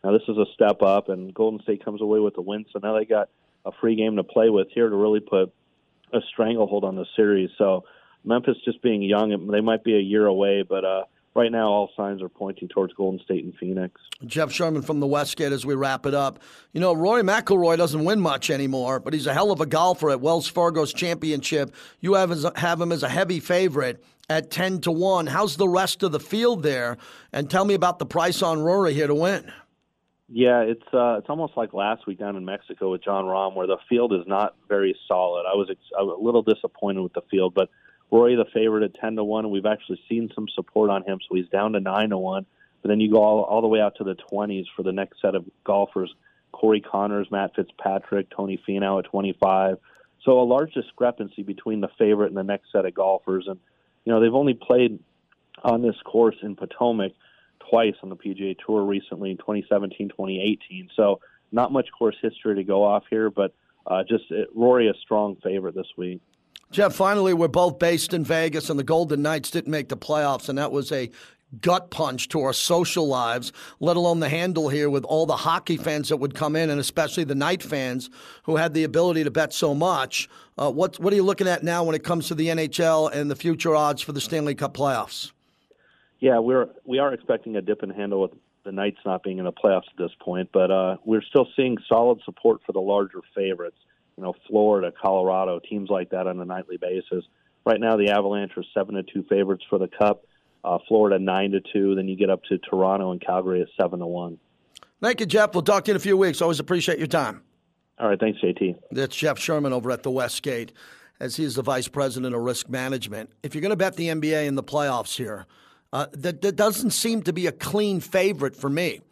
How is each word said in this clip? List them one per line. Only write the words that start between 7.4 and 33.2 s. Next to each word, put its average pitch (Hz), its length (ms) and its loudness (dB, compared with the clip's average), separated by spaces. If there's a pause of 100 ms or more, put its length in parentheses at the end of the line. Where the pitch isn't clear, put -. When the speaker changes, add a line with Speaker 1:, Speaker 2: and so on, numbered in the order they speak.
Speaker 1:
So 95 280 2 (400)
Memphis 120 400 0
just 117 160 -6
being 110 200 0
young, 101 460 0
they 104 140 0
might 110 220 0
be 113 120 2
a 101 60 4
year 104 240 2
away, 98 380 2
but, 95 200 -4
uh, 95 200 -2 (320)
right 117 160 4
now 113 180 2
all 101 260 2
signs 101 260 -6
are 90 80 -8
pointing 95 380 -10
towards 92 260 -2
Golden 95 280 -4
State 92 240 -4
and - 100 -12
Phoenix. 92 440 -6 (260)
Speaker 2:
Jeff 147 260 -4
Sherman 160 300 -2
from 151 180 -4
the 143 80 0
Westgate 143 440 -2
as 127 140 -4
we 143 80 -2
wrap 135 320 -2
it 139 80 0
up. 139 260 -2 (340)
You 160 80 -2
know, 180 120 4
Rory 202 300 2
McIlroy 190 540 4
doesn't 156 280 0
win 208 140 2
much 151 300 -2
anymore, 135 500 -2
but 147 140 -6
he's 147 140 -4
a 135 60 -2
hell 196 180 2
of 156 100 -2
a 160 40 0
golfer 156 460 2
at 127 100 0
Wells 160 260 2
Fargo's 165 460 0
Championship. 156 800 -2 (280)
You 180 140 2
have, 185 160 4 (260)
have 170 220 0
him 170 120 -2
as 147 120 -2
a 127 60 -2
heavy 170 320 -2
favorite 147 600 0 (260)
at 156 200 -2
ten 185 320 -2
to 175 100 0
one. 175 360 2
How's 151 300 0
the 190 100 2
rest 180 360 2
of 180 100 0
the 147 80 -2
field 226 420 0
there? 123 340 -2 (360)
And 143 140 -4
tell 190 180 2
me 202 100 2
about 175 240 2
the 147 80 -6
price 175 340 0
on 165 180 0
Rory 170 340 2
here 151 120 0
to 143 80 2
win. 175 380 0 (800)
Speaker 1:
Yeah, 120 320 4
it's, 113 320 -2
uh, 120 260 2
it's - 100 -12
almost 151 260 -6
like 113 180 -4
last 104 340 -4
week 98 100 -10
down 101 180 -8
in 92 80 -10
Mexico 95 480 -6
with 92 120 -6
Jon 98 220 -2